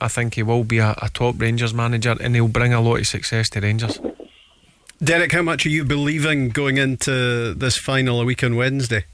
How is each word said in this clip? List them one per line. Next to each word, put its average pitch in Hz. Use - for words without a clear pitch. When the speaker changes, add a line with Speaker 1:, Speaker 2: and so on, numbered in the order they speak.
Speaker 1:
I 123
think 117
he 113
will 117
be 113
a, 107
a 110
top 123
Rangers 113
manager, 117
and 123
he'll 117
bring 120
a 117
lot 117
of 107
success 113
to 104
Rangers. 107
Speaker 2:
Derek, 165
how 175
much 165
are -
you 156
believing 143
going 139
into 123
this 127
final 127
a -
week 127
on 120
Wednesday? 123